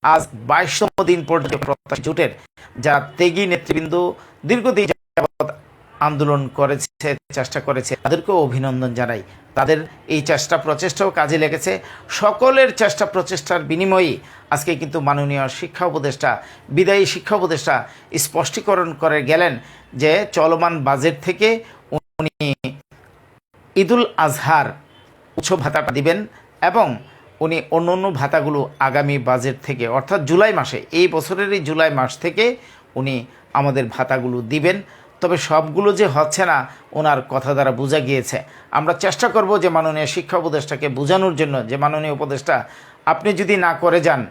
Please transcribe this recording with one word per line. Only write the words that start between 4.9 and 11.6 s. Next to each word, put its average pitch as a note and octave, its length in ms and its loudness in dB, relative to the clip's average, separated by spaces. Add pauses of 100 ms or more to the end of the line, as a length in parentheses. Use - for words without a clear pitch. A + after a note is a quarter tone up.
আন্দোলন D3 480 0
করেছে, C#3+ 680 -2 (160)
চেষ্টা C3+ 280 -4
করেছে, C3 420 -4
তাদেরকেও G3+ 340 0
অভিনন্দন B2+ 580 0
জানাই। A#2 280 -4 (320)
তাদের D#3 320 2 (220)
এই D#3 140 0
চেষ্টা D3+ 360 0
প্রচেষ্টাও E3 520 -2
কাজে D#3 280 0
লেগেছে। D#3 420 -2 (280)